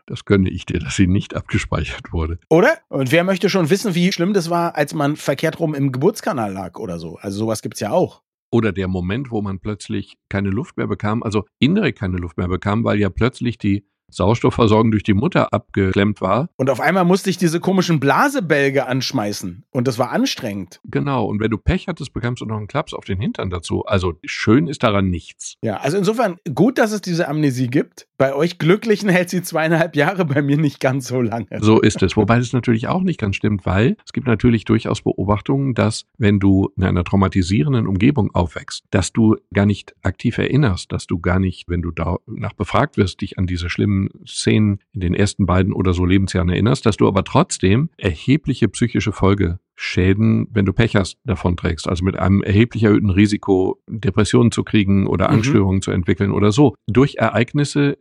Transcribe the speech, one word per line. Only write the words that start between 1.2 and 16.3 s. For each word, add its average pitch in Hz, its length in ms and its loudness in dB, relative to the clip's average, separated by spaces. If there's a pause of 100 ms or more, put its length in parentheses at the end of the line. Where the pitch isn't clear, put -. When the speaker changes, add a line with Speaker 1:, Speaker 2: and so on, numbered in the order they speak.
Speaker 1:
abgespeichert - 800 -6
wurde. 82 240 -4 (120)
Speaker 2:
Oder? 208 280 4 (120)
Und 135 220 -4
wer 165 120 4
möchte 190 260 0
schon 175 200 0
wissen, 196 260 0
wie 175 160 2
schlimm 175 220 -2
das 170 160 -2
war, 170 260 -2
als 147 180 -2
man 147 220 -2
verkehrt 151 440 -2
rum 156 140 -2
im 139 180 -2
Geburtskanal 131 640 -2
lag 92 260 -12
oder 87 200 -8
so? 82 180 -14
Also 98 220 -8
sowas 110 220 -4
gibt's - 180 -12
ja 107 120 -6
auch. - 300 -2 (300)
Speaker 1:
Oder 110 200 2
der 92 160 -4
Moment, 92 440 -4
wo 110 120 -4
man 95 160 -8
plötzlich 104 560 -10 (140)
keine 101 200 -2
Luft 110 280 -6
mehr 120 100 -4
bekam, 107 340 -4
also 104 240 -2 (140)
indirekt 165 400 0
keine 92 180 -4
Luft 87 200 -10
mehr 92 100 -2
bekam, 101 360 -2
weil 107 160 0
ja 101 120 0
plötzlich 120 480 -4
die 104 260 -2 (260)
Sauerstoffversorgung 113 800 2
durch 107 140 0
die 107 100 2
Mutter 110 400 0
abgeklemmt 101 640 0
war. 107 380 0